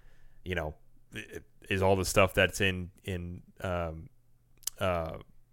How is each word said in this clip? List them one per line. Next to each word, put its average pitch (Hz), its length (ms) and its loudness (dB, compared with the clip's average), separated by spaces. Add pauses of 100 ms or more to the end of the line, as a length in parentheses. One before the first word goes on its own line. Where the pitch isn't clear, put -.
(440)
you 92 120 -4
know, 78 180 -2 (420)
i-, 110 40 -8 (500)
is 95 140 2
all 98 140 6
the 92 80 0
stuff 95 280 4
that's 92 280 4
in, 90 280 0 (140)
in, 87 380 -8 (200)
um, 82 480 -4 (680)
uh, 87 380 -2 (360)